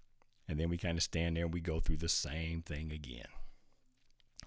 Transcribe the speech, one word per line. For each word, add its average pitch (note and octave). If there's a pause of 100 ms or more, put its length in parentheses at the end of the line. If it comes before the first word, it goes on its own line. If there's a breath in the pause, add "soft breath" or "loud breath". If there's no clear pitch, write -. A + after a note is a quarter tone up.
(480)
And D2+
then E2
we E2+
kinda E2+
stand E2
there E2+
and E2
we F2
go E2
through D#2
the E2
same E2
thing D#2
again. C2 (1200 soft breath)